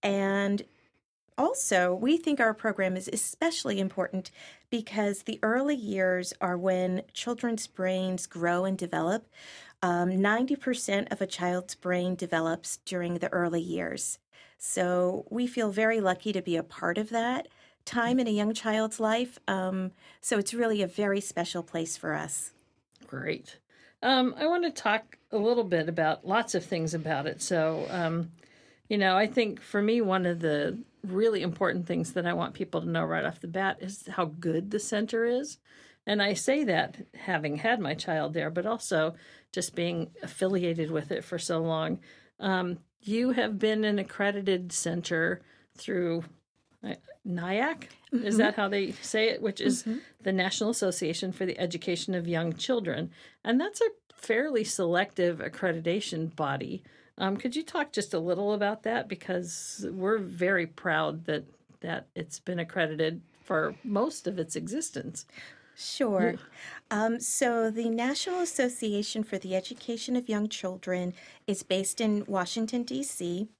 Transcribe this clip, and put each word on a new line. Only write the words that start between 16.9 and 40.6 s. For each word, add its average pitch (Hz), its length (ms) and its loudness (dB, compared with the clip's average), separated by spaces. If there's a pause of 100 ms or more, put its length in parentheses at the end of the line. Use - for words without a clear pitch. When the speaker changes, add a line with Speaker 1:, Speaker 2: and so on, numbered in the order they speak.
Speaker 1:
of 214 120 -2
that 233 380 0 (360)
time 240 340 2
in 254 80 4
a 226 40 0
young 208 240 2
child's 220 440 0
life. 226 480 0
Um, 185 440 -2 (300)
so - 180 2
it's 202 160 0
really 226 280 2
a 185 40 2
very 196 340 0
special 170 420 -4
place 165 340 -4
for 160 180 -4
us. 151 380 -4 (540)
Speaker 2:
Great. - 520 -6 (440)
Um, 254 360 4
I 294 80 2
want 349 180 4
to 330 60 2
talk - 480 0 (140)
a 226 40 0
little 226 280 4
bit 170 240 2
about 160 380 0
lots 214 280 2
of 175 100 0
things 165 300 -2
about 156 320 -2
it. - 160 -6
So, 160 480 2
um, 165 400 0 (580)
you 214 100 2
know, 190 180 6
I 208 100 6
think 214 340 0
for - 220 0
me, 226 180 4
one 190 260 4
of 170 140 0
the 160 380 2 (240)
really 202 400 2
important 175 440 0
things 170 280 -2
that 175 120 0
I 175 60 2
want 170 220 -2
people - 260 -2
to 170 80 -4
know 165 160 2
right 160 200 0
off 160 160 -4
the 180 60 -12
bat 185 340 -2
is 190 320 -10
how 185 120 0
good 170 460 -2
the 214 80 0
center 220 480 0
is. 254 320 -2 (480)
And 202 160 2
I 196 100 2
say 277 320 2
that - 400 0 (100)
having 151 420 -2
had 226 240 2
my 151 120 -2
child 156 400 -2
there, 156 160 -2
but 170 160 -2
also 180 500 0 (380)
just - 220 -4
being 170 360 -2 (120)
affiliated 175 680 0